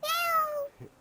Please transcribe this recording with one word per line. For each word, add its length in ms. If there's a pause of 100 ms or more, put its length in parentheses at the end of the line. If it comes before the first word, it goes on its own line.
Meow. 1000